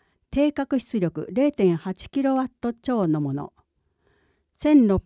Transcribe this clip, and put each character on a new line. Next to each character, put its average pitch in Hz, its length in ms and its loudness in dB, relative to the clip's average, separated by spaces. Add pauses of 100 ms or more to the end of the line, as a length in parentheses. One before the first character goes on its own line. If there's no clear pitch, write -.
(320)
定 294 200 0
格 277 300 -4
出 - 180 -6
力 165 320 -4
零 277 220 0
点 180 240 2
八 - 320 -10
キ 277 140 -2
ロ 269 120 0
ワ 262 80 -2
ッ 254 160 -8
ト 233 140 -6
超 226 340 -2
の 156 140 0
も 139 120 -4
の、 143 200 -10 (1040)
千 294 300 6
六 190 180 2